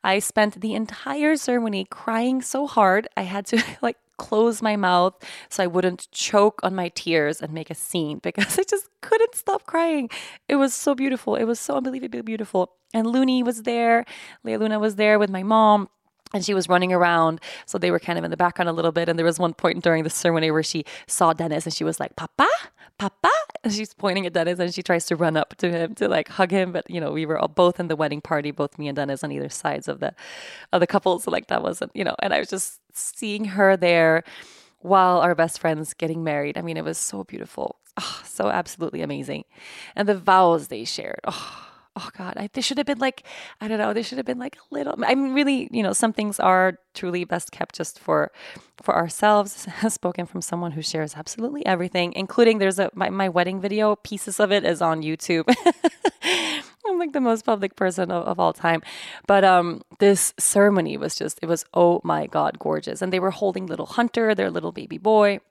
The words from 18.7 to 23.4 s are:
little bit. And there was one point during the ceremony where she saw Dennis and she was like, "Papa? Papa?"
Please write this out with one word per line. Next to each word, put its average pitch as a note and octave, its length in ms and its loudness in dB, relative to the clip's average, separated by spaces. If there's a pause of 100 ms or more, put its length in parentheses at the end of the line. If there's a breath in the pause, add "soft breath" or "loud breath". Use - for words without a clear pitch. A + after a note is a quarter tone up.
little E3 180 0
bit. E3+ 180 0
And E3 80 0
there E3 80 0
was E3 140 2
one E3+ 160 0
point F3 280 0
during D#3+ 200 2
the D#3+ 80 -2
ceremony D#3+ 400 0
where D#3 100 2
she D#3 240 -4 (220 loud breath)
saw E3 260 4
Dennis D#3 320 -4
and D#3+ 80 -6
she - 100 -6
was D#3+ 160 -2
like, - 160 -6
"Papa? C4+ 320 0 (520 soft breath)
Papa?" C4 320 0 (320)